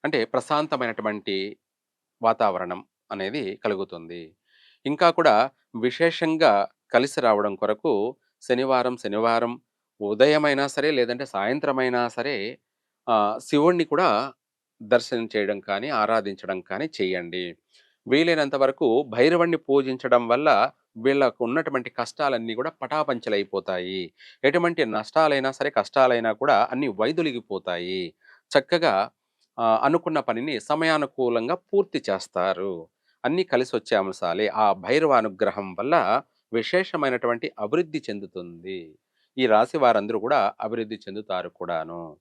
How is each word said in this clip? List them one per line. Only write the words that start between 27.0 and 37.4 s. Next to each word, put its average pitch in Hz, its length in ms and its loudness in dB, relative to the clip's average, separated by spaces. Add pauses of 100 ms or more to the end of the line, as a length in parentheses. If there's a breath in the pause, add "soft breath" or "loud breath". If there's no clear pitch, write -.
చక్కగా, 147 440 2 (640)
ఆహ్, 113 260 2
అనుకున్న 156 360 2
పనిని 127 400 -4
సమయానుకూలంగా 147 1000 0
పూర్తి 196 420 -2
చేస్తారు. 95 680 -2 (500)
అన్నీ 165 200 -2
కలిసొచ్చే 123 520 -2
అంశాలే. 95 500 0 (100)
ఆ 107 180 4
భైరవ 127 400 0
అనుగ్రహం 104 600 0
వల్ల 123 220 -2 (560)
విశేషమైనటువంటి 123 960 -2 (120)